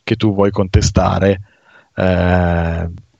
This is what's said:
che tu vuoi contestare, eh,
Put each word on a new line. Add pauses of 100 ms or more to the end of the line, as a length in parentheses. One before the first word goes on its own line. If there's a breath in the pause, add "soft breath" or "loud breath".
che
tu
vuoi
contestare, (560 soft breath)
eh, (300)